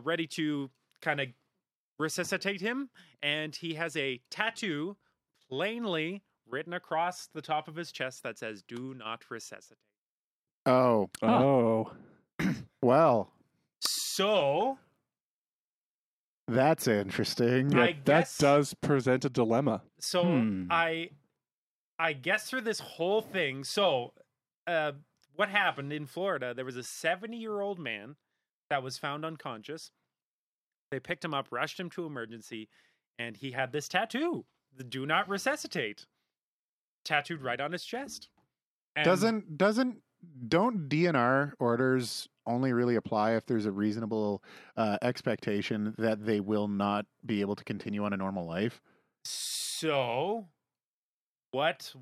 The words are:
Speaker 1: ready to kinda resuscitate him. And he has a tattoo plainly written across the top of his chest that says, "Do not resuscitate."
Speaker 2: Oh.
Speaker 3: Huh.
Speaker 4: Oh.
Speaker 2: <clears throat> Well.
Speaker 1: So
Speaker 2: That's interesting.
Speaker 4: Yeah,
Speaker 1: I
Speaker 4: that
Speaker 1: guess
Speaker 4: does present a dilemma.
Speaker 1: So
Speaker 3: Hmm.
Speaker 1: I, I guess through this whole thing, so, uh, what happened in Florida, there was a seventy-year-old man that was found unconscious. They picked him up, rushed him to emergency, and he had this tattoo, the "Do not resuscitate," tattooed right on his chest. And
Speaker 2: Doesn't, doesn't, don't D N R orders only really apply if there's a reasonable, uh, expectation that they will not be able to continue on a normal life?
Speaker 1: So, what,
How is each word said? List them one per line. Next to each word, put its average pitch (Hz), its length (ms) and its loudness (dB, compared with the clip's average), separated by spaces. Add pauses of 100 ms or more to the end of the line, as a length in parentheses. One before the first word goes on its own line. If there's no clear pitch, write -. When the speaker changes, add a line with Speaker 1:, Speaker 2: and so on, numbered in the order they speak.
Speaker 1:
ready 165 240 -2
to 147 420 -2 (300)
kinda 143 260 -2 (720)
resuscitate 180 640 -2
him. 247 300 -4 (320)
And 151 340 -2
he 165 180 -6
has 160 220 -4
a 135 240 -2 (100)
tattoo 202 680 -4 (520)
plainly 185 760 -4 (260)
written 156 260 -8
across 175 540 -4
the 156 140 -12
top 156 260 -4
of 156 80 -16
his 165 140 -8
chest 131 320 -8
that 117 160 -8
says, 110 240 -10
"Do 127 320 -10
not 113 360 -10
resuscitate." 110 480 -14 (880)
Speaker 2:
Oh. 127 420 6 (140)
Speaker 3:
Huh. 117 200 6
Speaker 4:
Oh. 117 500 4 (460)
Speaker 2:
<clears throat> 190 160 0 (280)
Well. 127 500 6 (480)
Speaker 1:
So 190 1000 2 (1700)
Speaker 2:
That's 131 400 4
interesting. 117 840 2
Speaker 4:
Yeah, 127 100 6
Speaker 1:
I 175 100 4
Speaker 4:
that 143 120 -12
Speaker 1:
guess 156 340 4
Speaker 4:
does 143 360 6
present 131 500 2
a 107 60 0
dilemma. 120 520 2 (160)
Speaker 1:
So - 260 0
Speaker 3:
Hmm. 110 460 2
Speaker 1:
I, 165 400 0 (880)
I 165 140 2
guess 160 360 -2
through 262 140 -2
this 214 180 -2
whole 196 420 0
thing, 139 420 -4
so, 147 480 2 (540)
uh, 156 260 0 (420)
what 196 140 2
happened 160 440 0
in 151 140 -6
Florida, 147 480 -2
there 131 100 -6
was 127 120 -8
a 123 60 -8
seventy-year-old 202 960 -4
man 120 380 -8 (520)
that 143 140 0
was 127 160 -10
found 147 260 -6
unconscious. 147 680 -10 (1000)
They 135 100 -4
picked - 240 -6
him 160 100 -4
up, 139 160 -2
rushed 123 300 -4
him 175 100 -8
to 175 160 -8
emergency, 113 640 -10 (500)
and 117 180 -8
he 131 160 -10
had 127 200 -2
this 147 160 -6
tattoo, 240 560 -4 (320)
the 131 80 -16
"Do 131 220 -8
not 180 220 -2
resuscitate," 196 760 -6 (1000)
tattooed 151 380 -2
right 123 180 -4
on 147 120 -4
his 175 120 -8
chest. - 440 -10 (640)
And 151 100 4
Speaker 2:
Doesn't, 185 540 4
doesn't, 220 440 2 (440)
don't 175 420 4
D 156 200 4
N 160 80 2
R 135 420 4
orders 123 720 2 (180)
only 123 280 0
really 123 200 4
apply 110 420 2
if 110 100 -2
there's 113 200 0
a 101 60 0
reasonable, 104 680 0 (340)
uh, 107 260 2
expectation 110 960 -2
that 110 280 0
they 110 140 2
will 104 280 0
not 101 380 0 (200)
be 107 140 0
able 101 160 -2
to - 80 -18
continue 104 400 -6
on 104 80 -2
a 98 40 -2
normal 95 300 -4
life? 95 340 -4 (440)
Speaker 1:
So, 156 1200 -2 (1040)
what, 156 520 -2